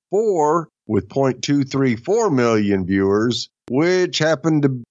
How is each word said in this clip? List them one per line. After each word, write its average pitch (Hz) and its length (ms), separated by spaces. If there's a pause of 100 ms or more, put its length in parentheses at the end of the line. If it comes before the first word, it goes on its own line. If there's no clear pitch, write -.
(100)
four 170 580 (180)
with 101 220
point 135 340
two 139 220
three 135 320
four 202 340
million 107 560
viewers, 98 600 (220)
which 170 480
happened 156 440
to 131 280